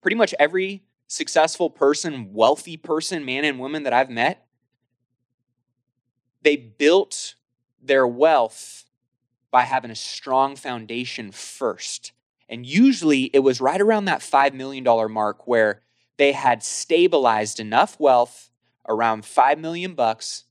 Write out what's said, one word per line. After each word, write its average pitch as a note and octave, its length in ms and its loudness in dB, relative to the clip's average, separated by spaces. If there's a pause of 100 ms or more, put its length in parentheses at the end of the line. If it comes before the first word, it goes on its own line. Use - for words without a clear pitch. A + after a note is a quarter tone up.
Pretty - 160 -2
much A3+ 220 2
every F#3+ 440 0 (300)
successful D#3+ 560 0
person, C#3+ 640 -2
wealthy C3 460 0
person, D#3+ 440 -6
man C3+ 220 -4
and C#3 160 -2
woman D3 220 -8
that C3 100 -2
I've C3 160 2
met, B2+ 380 -2 (1900)
they D3 160 2
built D3 760 0 (480)
their C3+ 240 2
wealth B2 800 0 (640)
by B2+ 140 4
having B2+ 260 -4
a A2 40 -14
strong C3+ 600 -2
foundation A#2+ 760 -10
first. - 840 -8 (360)
And A#2+ 160 -14
usually D#3 600 2 (100)
it C#3 60 6
was C3 200 2
right D3+ 200 0
around G#3 260 0
that E3+ 160 -2
five C#3 320 0
million C3 300 -12
dollar A2+ 220 2
mark G#2+ 400 -4
where A2 360 2 (340)
they C#3+ 160 4
had C3 300 0
stabilized C3 1000 0
enough A2 400 0
wealth B2 480 2 (400)
around A2 380 -2
five C#3 320 2
million E3+ 360 -8
bucks - 560 -4